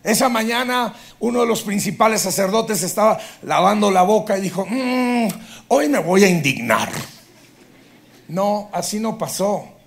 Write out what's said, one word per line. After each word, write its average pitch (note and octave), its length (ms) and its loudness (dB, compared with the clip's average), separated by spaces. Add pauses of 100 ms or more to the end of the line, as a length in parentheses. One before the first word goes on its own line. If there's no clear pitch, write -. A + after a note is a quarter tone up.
Esa B3 260 2
mañana A#3+ 640 -2 (240)
uno A#3+ 220 0
de A#3 60 2
los A3 160 -2
principales G#3 580 0
sacerdotes G3 600 -2
estaba G#3 360 2 (220)
lavando G3 500 2
la F#3 120 4
boca G3+ 340 2
y F#3+ 40 -4
dijo, F#3+ 280 -4
"Mm, B3 580 0 (400)
hoy D4 220 2
me C4+ 80 2
voy F#3 260 4
a F#3+ 60 6
indignar". A#2 600 0 (1400)
No, G3+ 420 -2
así F#3 280 -4
no A3 180 -4
pasó. F#3 500 -4 (200)